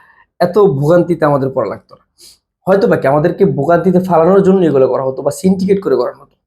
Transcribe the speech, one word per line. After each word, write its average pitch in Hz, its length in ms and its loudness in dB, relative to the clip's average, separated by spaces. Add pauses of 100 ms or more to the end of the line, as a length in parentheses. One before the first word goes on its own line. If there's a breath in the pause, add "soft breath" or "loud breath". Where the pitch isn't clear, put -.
(400 loud breath)
এত 180 200 0
ভোগান্তিতে 165 680 0
আমাদের 135 240 0
পড়া 117 200 -6
লাগতো - 260 -16
না। - 100 -20 (640 soft breath)
হয়তোবা 196 300 2
কি 131 100 -2
আমাদেরকে 160 380 0
ভোগান্তিতে 170 540 0
ফালানোর 180 440 2
জন্য 190 220 2
এগুলো 135 220 2
করা 123 160 -2
হতো 131 180 -6
বা 139 100 -2
সিন্ডিকেট 190 500 -2
করে 135 140 -2
করানো 120 260 -4
হতো। - 140 -20 (120)